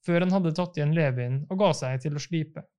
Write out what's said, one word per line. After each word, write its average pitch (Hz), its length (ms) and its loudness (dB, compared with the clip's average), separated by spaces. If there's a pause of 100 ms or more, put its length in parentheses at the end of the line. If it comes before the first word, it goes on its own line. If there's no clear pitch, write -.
før 175 200 2
han 185 80 2
hadde 170 240 2
tatt 175 200 -4
igjen 151 200 2
Levin 127 480 0
og 190 160 -2
ga 196 160 6
seg 131 260 -4
til 147 140 -4
å 143 40 -6
slipe. - 440 -6 (140)